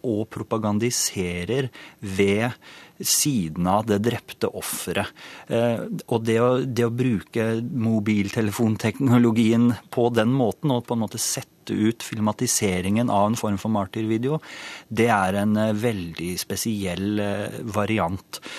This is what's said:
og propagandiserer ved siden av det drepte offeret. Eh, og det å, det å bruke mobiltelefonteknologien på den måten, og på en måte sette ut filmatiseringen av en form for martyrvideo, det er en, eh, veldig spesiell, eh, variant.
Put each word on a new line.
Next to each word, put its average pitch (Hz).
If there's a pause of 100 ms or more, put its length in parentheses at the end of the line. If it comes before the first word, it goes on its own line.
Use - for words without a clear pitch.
og 110
propagandiserer 107 (320)
ved 101 (500)
siden 87
av 104
det 101
drepte 113
offeret. 92 (420)
Eh, 117 (300)
og 113
det 113
å, 127
det 120
å 117
bruke 113
mobiltelefonteknologien 113 (140)
på 120
den 113
måten, 139
og 120
på 123
en 117
måte 123
sette - (240)
ut 107
filmatiseringen 107
av 101
en 113
form 101
for 110
martyrvideo, 110 (520)
det 113
er 95
en, 104
eh, 107
veldig 90
spesiell, 101
eh, 101 (120)
variant. 101 (200)